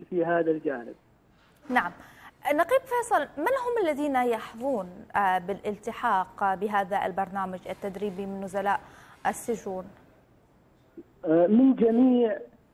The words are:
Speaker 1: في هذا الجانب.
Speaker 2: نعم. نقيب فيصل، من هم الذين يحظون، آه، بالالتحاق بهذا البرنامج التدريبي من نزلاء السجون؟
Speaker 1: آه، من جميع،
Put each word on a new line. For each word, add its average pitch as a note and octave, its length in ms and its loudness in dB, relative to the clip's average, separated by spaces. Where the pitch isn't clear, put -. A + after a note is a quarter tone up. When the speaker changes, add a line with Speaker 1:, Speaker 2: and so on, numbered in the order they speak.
Speaker 1:
في E3+ 160 2
هذا E3+ 260 2
الجانب. C3+ 440 -4
Speaker 2:
نعم. G3+ 220 0
نقيب E4+ 280 2
فيصل، A4+ 400 0
من D4 60 -4
هم A#4+ 440 0
الذين C#4+ 280 0
يحظون، A#3 760 -2
آه، F#3 220 2
بالالتحاق G3 1160 -2
بهذا G3 520 -2
البرنامج F#3 540 -4
التدريبي G3 560 -6
من G3 160 -8
نزلاء G3 380 -2
السجون؟ G3 580 -6
Speaker 1:
آه، E3 220 4
من B3+ 280 6
جميع، A#3 640 4